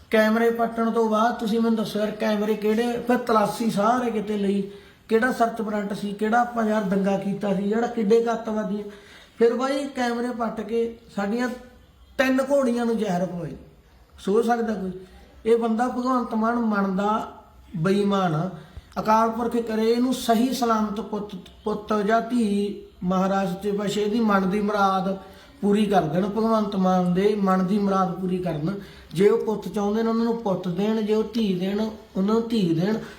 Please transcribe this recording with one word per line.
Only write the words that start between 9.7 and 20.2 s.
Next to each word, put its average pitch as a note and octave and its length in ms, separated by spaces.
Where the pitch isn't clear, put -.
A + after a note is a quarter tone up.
ਕੈਮਰੇ A#3+ 420
ਪੱਟ A3+ 320
ਕੇ A#3 380
ਸਾਡੀਆਂ A3+ 320
ਤਿੰਨ C4 220
ਘੋੜੀਆਂ B3+ 460
ਨੂੰ A3+ 120
ਜ਼ਹਿਰ F#3 280
ਪਵਾਈ। E3+ 300
ਸੋਚ A3 280
ਸਕਦਾ A3+ 280
ਕੋਈ? F#3 180
ਇਹ A#3 100
ਬੰਦਾ A3+ 320
ਭਗਵੰਤ B3 460
ਮਾਨ A3+ 200
ਮੰਨਦਾ G#3 800
ਬੇਈਮਾਨ G3 580
ਆ। F3 160
ਅਕਾਲ A3 300
ਪੁਰਖ A#3 260
ਕਰੇ A3 360
ਇਹਨੂੰ B3 220
ਸਹੀ A#3 400